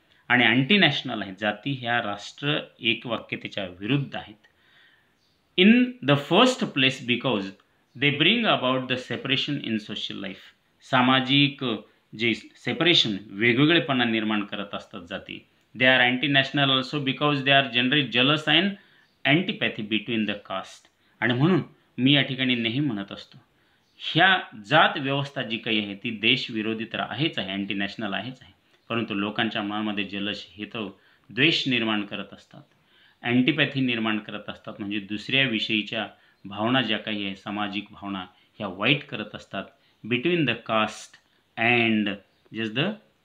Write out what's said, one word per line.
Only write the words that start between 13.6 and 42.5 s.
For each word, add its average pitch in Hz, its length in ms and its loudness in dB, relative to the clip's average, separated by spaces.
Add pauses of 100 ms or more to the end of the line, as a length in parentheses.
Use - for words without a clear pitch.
निर्माण 107 400 0
करत 101 300 -10
असतात 98 280 -12
जाती. 95 440 -14 (320)
They 127 100 6
are 123 220 6
anti-national 139 680 2
also 139 280 -2
because 143 340 0
they 135 140 2
are 139 240 4
generally 127 340 2
jealous 135 380 2
and 165 200 4 (600)
antipathy 135 540 0
between 110 380 -2
the 101 140 -2
caste. - 540 -12 (320)
आणि 120 140 0
म्हणून 143 280 4 (360)
मी 131 140 6
या 143 100 6
ठिकाणी 131 320 -2
नेहमी 117 320 -2
म्हणत 101 260 -6
असतो, - 280 -18 (560)
ह्या 185 440 2 (260)
जात 175 320 4
व्यवस्था 139 440 -2
जी 113 160 -4
काही 110 200 0
आहे 101 160 -4
ती 117 160 -8
देशविरोधी 113 720 0
तर 107 160 -6
आहेच 123 380 -4
आहे, 95 140 -6
अँटी 101 220 -4
नॅशनल 98 400 -6
आहेच 104 280 -8
आहे, - 100 -20 (360)
परंतु 113 260 -4
लोकांच्या 107 480 -4
मनामध्ये 104 420 -4
जलस 101 460 -8
हे 104 140 -14
तर 104 260 -10 (400)
द्वेष 143 380 2
निर्माण 113 340 0
करत 101 300 -10
असतात, - 300 -20 (600)
अँटिपॅथी 131 580 2
निर्माण 113 380 0
करत 104 320 -12
असतात, 107 280 -14
म्हणजे 104 220 -6
दुसऱ्याविषयीच्या 107 1080 -2 (360)
भावना 110 380 0
ज्या 110 160 0
काही 104 280 -6
आहे, 98 100 -8
सामाजिक 101 540 -6
भावना, 98 360 -10 (320)
ह्या 104 100 -6
वाईट 110 380 0
करत - 280 -10
असतात. 98 300 -10 (420)
Between 123 320 0
the 127 160 0
caste - 600 -4 (500)
and 113 420 2 (500)